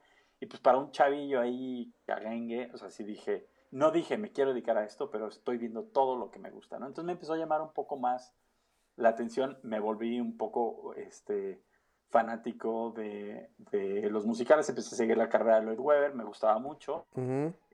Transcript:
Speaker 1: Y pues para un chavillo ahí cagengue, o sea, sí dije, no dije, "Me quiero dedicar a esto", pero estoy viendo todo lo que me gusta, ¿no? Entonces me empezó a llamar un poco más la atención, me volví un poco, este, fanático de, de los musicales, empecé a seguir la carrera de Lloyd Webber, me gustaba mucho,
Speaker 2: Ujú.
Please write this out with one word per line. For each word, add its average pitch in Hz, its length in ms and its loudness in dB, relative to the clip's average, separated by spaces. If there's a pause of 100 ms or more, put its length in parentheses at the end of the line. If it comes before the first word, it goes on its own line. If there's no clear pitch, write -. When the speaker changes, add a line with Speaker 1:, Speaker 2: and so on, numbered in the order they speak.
(400)
Speaker 1:
Y 127 60 -10
pues - 160 -14
para 127 160 8
un 143 140 -2
chavillo 143 480 4
ahí 123 540 -2 (120)
cagengue, 117 680 -4
o 123 40 -12
sea, 104 120 -14
sí - 140 -12
dije, 104 440 -4 (240)
no 147 200 4
dije, 160 260 0
"Me 104 140 -4
quiero 135 220 2
dedicar 117 240 0
a 107 80 0
esto", - 240 -8
pero 107 180 -4
estoy 123 300 -6
viendo 113 260 -6
todo 131 320 0
lo 110 160 -6
que - 80 -16
me - 120 -14
gusta, - 280 -14
¿no? 127 80 -10
Entonces 165 180 -10
me 175 80 -4
empezó 160 200 -8
a 160 40 0
llamar 156 240 0
un 156 120 -10
poco 143 240 -6
más 127 360 -4 (600)
la 117 140 6
atención, 135 540 0
me 110 160 -4
volví 113 400 -2
un 113 180 -4
poco, 113 580 -4
este, 98 680 -8 (460)
fanático 113 840 0
de, 107 540 -8 (220)
de 101 400 0
los 107 160 0
musicales, 120 420 4
empecé 123 240 -6
a - 60 -10
seguir 113 180 2
la 113 120 2
carrera 110 300 6
de 110 60 0
Lloyd 113 140 -4
Webber, 143 340 2
me 120 100 -8
gustaba 107 360 0
mucho, 147 560 -8
Speaker 2:
Ujú. 131 400 -2 (180)